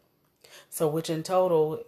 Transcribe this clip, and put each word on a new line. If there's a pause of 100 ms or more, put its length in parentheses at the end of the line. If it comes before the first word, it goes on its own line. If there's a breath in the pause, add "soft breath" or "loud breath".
(680 loud breath)
So,
which
in
total,